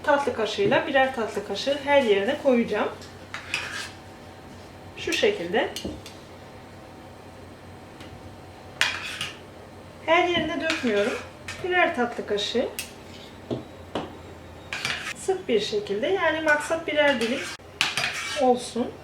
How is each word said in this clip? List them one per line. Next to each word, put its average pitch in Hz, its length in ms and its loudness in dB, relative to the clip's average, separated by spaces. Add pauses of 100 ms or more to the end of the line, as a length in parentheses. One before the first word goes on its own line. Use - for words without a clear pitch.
tatlı 277 320 4
kaşığıyla 220 520 4
birer 262 280 4
tatlı 208 320 -2
kaşığı 269 360 0
her 285 180 8
yerine 214 420 4
koyacağım. 233 460 4 (2000)
Şu - 160 -2
şekilde. 208 560 4 (4000)
Her 349 220 6
yerine 320 340 0
dökmüyorum. 226 560 2 (460)
Birer 359 320 4
tatlı 240 320 -2
kaşığı. 220 420 0 (2500)
Sık - 320 -2
bir 226 120 4
şekilde, 208 480 0
yani 330 340 2
maksat 311 460 2
birer 285 340 4
dilim 233 180 0 (1000)
olsun. 247 500 2 (120)